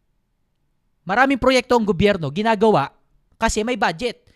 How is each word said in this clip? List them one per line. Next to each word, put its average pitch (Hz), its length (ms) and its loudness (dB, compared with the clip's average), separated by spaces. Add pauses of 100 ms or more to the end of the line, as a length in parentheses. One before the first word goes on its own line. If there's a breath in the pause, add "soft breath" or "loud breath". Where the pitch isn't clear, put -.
(1080)
Maraming 262 320 0
proyekto 247 400 2
ang 220 80 0
gobyerno 180 480 0
ginagawa 208 560 0 (480)
kasi 220 240 -2
may 240 160 -6
budget. 202 580 -6